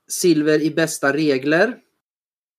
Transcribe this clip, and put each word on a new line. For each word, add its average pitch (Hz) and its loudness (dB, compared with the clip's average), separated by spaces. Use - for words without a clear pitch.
silver 156 0
i 156 -2
bästa 151 -2
regler. 151 0